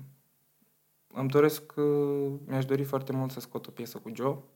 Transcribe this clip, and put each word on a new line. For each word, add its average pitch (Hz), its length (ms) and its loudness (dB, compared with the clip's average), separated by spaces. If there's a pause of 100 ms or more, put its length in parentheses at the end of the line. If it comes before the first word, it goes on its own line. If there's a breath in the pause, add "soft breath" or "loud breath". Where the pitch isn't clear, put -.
(1120)
îmi 135 160 -2
doresc, 147 460 4
uh, 143 560 2 (140)
mi-aș 131 200 0
dori 139 180 2
foarte 135 280 -2
mult 131 200 -2
să 120 80 -10
scot - 280 -10
o - 40 -16
piesă 117 260 -10
cu 117 180 -12
Joe. 135 220 0 (180)